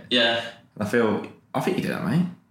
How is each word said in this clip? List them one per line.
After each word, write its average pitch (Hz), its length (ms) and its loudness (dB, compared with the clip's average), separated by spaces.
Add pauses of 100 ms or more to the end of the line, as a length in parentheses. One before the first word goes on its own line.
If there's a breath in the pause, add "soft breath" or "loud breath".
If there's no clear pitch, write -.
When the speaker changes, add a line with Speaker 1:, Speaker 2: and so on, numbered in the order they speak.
(100)
Speaker 1:
Yeah. 117 340 0 (360)
Speaker 2:
I 107 40 -4
feel, 107 440 2 (260)
I - 60 -2
think - 160 0
you - 80 0
did - 80 -2
that, - 120 -4
mate. 170 220 2 (240)